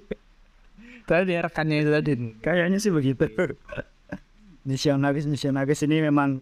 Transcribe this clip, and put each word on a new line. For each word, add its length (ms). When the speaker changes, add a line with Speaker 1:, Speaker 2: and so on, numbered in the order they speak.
Speaker 1:
Tadi 240
dia 160
rekannya 400
itu 80
tadi. 200
Speaker 2:
Kayaknya 400
sih 100
begitu. 380
Misionaris, 640
misionaris 580
ini 180
memang 400